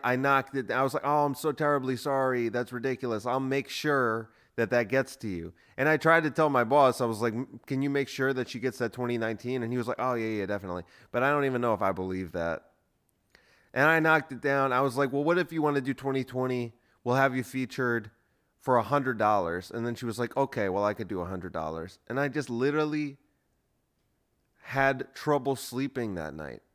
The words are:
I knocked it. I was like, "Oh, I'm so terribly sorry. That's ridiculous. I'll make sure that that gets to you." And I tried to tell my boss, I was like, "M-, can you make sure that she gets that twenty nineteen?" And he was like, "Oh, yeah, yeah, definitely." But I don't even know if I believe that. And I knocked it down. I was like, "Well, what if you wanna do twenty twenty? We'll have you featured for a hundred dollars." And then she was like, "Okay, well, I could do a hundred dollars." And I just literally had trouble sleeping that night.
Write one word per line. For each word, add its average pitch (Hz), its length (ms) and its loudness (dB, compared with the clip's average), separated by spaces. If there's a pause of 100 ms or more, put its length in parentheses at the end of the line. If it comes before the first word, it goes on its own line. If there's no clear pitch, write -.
I 123 140 2
knocked 135 400 2
it. 117 120 -4
I 127 140 2
was 135 100 0
like, - 120 -4
"Oh, 147 200 2
I'm 139 80 0
so 151 200 -2
terribly 135 420 0
sorry. 131 540 0
That's 123 240 -4
ridiculous. 120 520 -4
I'll 123 140 0
make 135 300 -2
sure 120 640 0 (260)
that 113 140 0
that 120 180 2
gets 135 280 0
to 110 120 -8
you." 85 240 -6 (240)
And 139 100 2
I 156 80 4
tried 160 280 4
to 151 60 0
tell 156 200 2
my 123 160 4
boss, 131 340 6
I 127 60 0
was 110 160 -2
like, 117 120 0
"M-, 117 320 -8
can 135 160 -2
you 139 80 0
make 139 200 -2
sure 131 240 0
that 127 160 -4
she 120 100 -8
gets 123 200 -4
that 117 120 -2
twenty 120 260 -2
nineteen?" 117 460 -4
And 117 80 -4
he 127 60 0
was 117 100 -2
like, 123 100 -4
"Oh, 127 160 0
yeah, 110 260 -2
yeah, 98 60 -2
definitely." 92 380 -4 (280)
But 120 120 0
I 139 80 4
don't 143 140 2
even 127 160 0
know 120 120 2
if 101 80 0
I 95 120 2
believe 92 400 -4
that. 85 320 -4 (1080)
And 135 120 4
I 160 140 6
knocked 160 340 4
it 113 80 -10
down. 139 320 2
I 127 80 4
was 131 160 0
like, 135 160 0
"Well, 143 100 0
what 170 140 4
if 165 160 -2
you 160 80 0
wanna 143 200 2
do 127 120 -4
twenty 135 320 -2
twenty? 123 480 -4 (300)
We'll 120 120 2
have 135 200 4
you 127 80 0
featured 120 680 -2 (480)
for 127 180 2
a 113 60 4
hundred 127 340 0
dollars." 95 540 2
And 117 140 -4
then 120 100 -4
she 123 100 -8
was 113 140 -4
like, 120 160 -4
"Okay, 127 320 0
well, 98 160 0
I 104 100 2
could 98 140 -8
do 90 140 -4
a 85 40 -4
hundred 92 280 -8
dollars." 82 540 -8
And 123 120 -4
I 143 80 0
just 131 220 -6
literally 147 680 0 (1400)
had 135 560 0
trouble 135 420 0
sleeping 120 600 -6
that 78 180 -6
night. 71 280 -12 (140)